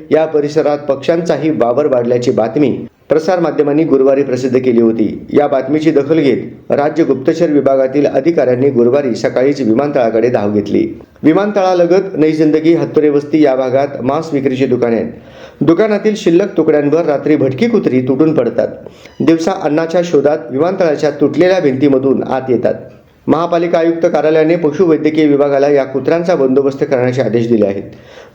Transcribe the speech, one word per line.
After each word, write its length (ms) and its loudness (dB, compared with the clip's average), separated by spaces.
या 140 2
परिसरात 520 0
पक्ष्यांचाही 720 -2
वावर 360 0
वाढल्याची 460 0
बातमी 540 0
प्रसारमाध्यमांनी 760 0
गुरुवारी 400 2
प्रसिद्ध 360 -2
केली 220 2
होती. 520 0
या 140 4
बातमीची 440 0
दखल 280 0
घेत 520 -2
राज्य 320 0
गुप्तचर 460 0
विभागातील 560 2
अधिकाऱ्यांनी 640 0
गुरुवारी 460 0
सकाळीच 460 -2
विमानतळाकडे 680 0
धाव 220 -2
घेतली. 360 0
विमानतळालगत 920 2
नई 140 2
जिंदगी, 420 2
हत्तुरे 360 0
वस्ती 340 2
या 120 4
भागात 460 -2
मांस 320 -4
विक्रीची 320 -2
दुकाने 300 0
आहेत. 160 -2
दुकानातील 540 2
शिल्लक 420 0
तुकड्यांवर 480 2
रात्री 300 0
भटकी 320 0
कुत्री 340 0
तुटून 320 0
पडतात. 340 -2
दिवसा 300 2
अन्नाच्या 420 -2
शोधात 340 0
विमानतळाच्या 580 0
तुटलेल्या 500 0
भिंतीमधून 640 0
आत 260 -4
येतात. 240 0
महापालिका 500 0
आयुक्त 280 0
कार्यालयाने 500 2
पशुवैद्यकीय 720 0
विभागाला 420 2
या 160 2
कुत्र्यांचा 520 -2
बंदोबस्त 480 0
करण्याचे 380 0
आदेश 260 0
दिले 200 2
आहेत. 160 -4